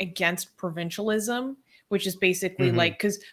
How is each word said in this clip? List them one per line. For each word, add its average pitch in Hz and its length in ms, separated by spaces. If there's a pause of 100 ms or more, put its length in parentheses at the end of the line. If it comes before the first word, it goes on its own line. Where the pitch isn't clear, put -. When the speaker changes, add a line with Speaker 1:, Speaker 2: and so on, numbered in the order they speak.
Speaker 1:
against 175 560
provincialism, 214 1000 (320)
which 196 180
is 185 80
basically, 185 540
Speaker 2:
Mm-hmm. 117 80
Speaker 1:
like, 170 220
'cause 202 200 (140)